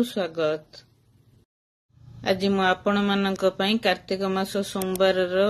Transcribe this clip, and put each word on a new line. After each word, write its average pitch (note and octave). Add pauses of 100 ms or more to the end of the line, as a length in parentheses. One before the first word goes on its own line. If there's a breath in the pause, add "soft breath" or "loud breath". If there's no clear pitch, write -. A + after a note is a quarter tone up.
ସ୍ୱାଗତ। E3 (1400)
ଆଜି G3
ମୁଁ G3
ଆପଣମାନଙ୍କ G3
ପାଇଁ G3
କାର୍ତ୍ତିକ F#3+
ମାସ F#3+
ସୋମବାରର F#3